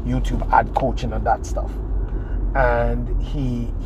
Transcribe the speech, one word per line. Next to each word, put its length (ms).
YouTube 460
ad 220
coaching 380
and 140
that 180
stuff. 260
And 680
he, 520